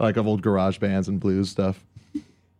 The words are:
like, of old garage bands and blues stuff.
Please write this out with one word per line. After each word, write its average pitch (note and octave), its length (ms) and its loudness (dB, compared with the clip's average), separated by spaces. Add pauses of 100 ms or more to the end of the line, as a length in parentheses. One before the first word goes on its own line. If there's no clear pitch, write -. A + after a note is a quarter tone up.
like, A2 160 2
of A2 100 2
old G#2+ 140 2
garage F#2+ 380 2
bands F#2+ 280 0
and F#2+ 140 -2
blues F#2+ 300 0
stuff. F#2+ 340 -4 (760)